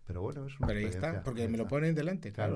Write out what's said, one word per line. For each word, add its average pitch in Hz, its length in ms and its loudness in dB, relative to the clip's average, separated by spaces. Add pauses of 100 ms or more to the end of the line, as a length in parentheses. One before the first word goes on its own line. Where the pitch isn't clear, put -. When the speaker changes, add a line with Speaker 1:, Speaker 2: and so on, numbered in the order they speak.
Speaker 1:
Pero 87 160 -4
bueno, 139 240 -4
es 139 140 -10
una 123 80 4
Speaker 2:
Pero 104 100 2
ahí 104 60 2
está, 107 140 0
Speaker 1:
experiencia, 165 260 -2
Speaker 2:
porque 117 180 -2
Speaker 1:
ya 113 60 2
Speaker 2:
me 113 80 2
lo 113 80 0
Speaker 1:
está. 107 60 -4
Speaker 2:
ponen 151 260 4
delante, 156 340 0
claro, 107 260 0